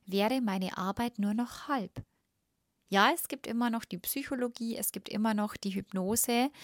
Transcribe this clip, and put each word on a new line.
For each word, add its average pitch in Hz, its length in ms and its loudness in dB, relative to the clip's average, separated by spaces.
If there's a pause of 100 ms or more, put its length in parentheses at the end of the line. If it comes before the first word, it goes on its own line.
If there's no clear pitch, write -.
wäre 208 340 2
meine 190 380 0
Arbeit 233 400 -2
nur 202 160 2
noch 240 340 -4
halb. 247 360 -4 (840)
Ja, 196 260 6
es - 140 -4
gibt - 180 -8
immer 233 240 0
noch 226 140 -4
die - 140 -8
Psychologie, 247 760 -4
es - 160 -2
gibt - 160 -8
immer 220 260 2
noch 208 220 0
die 190 180 -4
Hypnose, 202 760 0 (140)